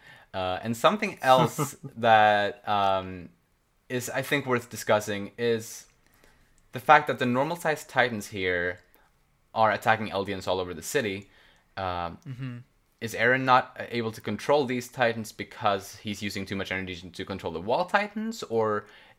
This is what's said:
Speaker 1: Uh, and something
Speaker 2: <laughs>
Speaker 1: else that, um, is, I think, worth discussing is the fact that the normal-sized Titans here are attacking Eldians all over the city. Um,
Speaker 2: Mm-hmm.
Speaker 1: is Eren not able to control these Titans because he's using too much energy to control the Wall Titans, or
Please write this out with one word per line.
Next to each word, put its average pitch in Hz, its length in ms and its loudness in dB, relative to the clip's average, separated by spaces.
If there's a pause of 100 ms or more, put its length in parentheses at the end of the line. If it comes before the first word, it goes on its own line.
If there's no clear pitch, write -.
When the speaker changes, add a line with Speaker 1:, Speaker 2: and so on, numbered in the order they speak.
(360)
Speaker 1:
Uh, 92 260 -2
and 113 160 -6
something 196 420 0
Speaker 2:
<laughs> - 40 -8
Speaker 1:
else 131 520 4 (220)
that, 107 720 6
um, 95 600 0 (600)
is, 123 180 -4
I 135 140 -4
think, 135 240 -2
worth 123 240 0
discussing 104 680 0
is 117 500 -2 (880)
the - 60 -10
fact 151 280 6
that 123 100 -2
the 127 80 0
normal-sized 147 640 -2
Titans 120 380 0
here 90 520 -2 (760)
are 110 160 4
attacking 107 400 0
Eldians 95 360 -6
all 92 120 0
over 90 160 -6
the 78 80 -12
city. 104 460 -4 (460)
Um, 87 520 -6
Speaker 2:
Mm-hmm. 127 300 -12 (440)
Speaker 1:
is 113 140 -8
Eren 123 300 2
not 131 300 4 (140)
able 113 220 -4
to - 100 -14
control 135 440 0
these 123 240 -4
Titans 117 420 -2
because 101 640 -4
he's 104 260 -10
using 101 240 -6
too 101 100 -6
much 95 160 -6
energy 92 380 -8
to 92 160 -10
control 95 260 -8
the 82 100 -6
Wall 135 240 0
Titans, 214 580 -4
or 220 420 0 (340)